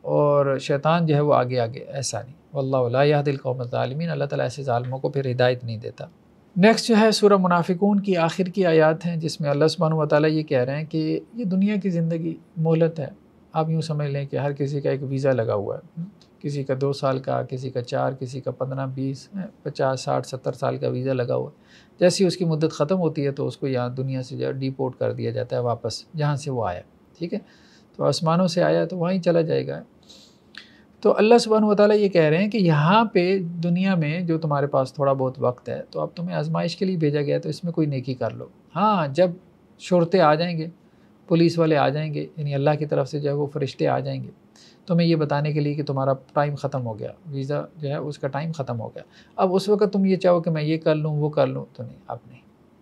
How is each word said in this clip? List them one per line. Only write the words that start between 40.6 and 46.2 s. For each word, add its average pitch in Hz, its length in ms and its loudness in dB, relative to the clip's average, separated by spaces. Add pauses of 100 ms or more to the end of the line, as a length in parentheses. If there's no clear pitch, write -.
पुलिस 170 300 4
वाले 160 180 4
आ 135 120 4
जाएंगे, 147 400 -4
यानी 143 240 -6
अल्लाह 143 220 2
की 151 100 -4
तरफ 147 220 0
से 147 120 -6
जो 143 100 -2
है 143 60 -2
वो 147 140 -2
फरिश्ते 151 380 -4
आ 131 140 0
जाएंगे 135 280 -8 (580)
तुम्हें 170 200 2
ये 165 100 4
बताने 147 360 -2
के 151 60 0
लिए 147 160 0
कि 151 80 -4
तुम्हारा 135 300 0 (220)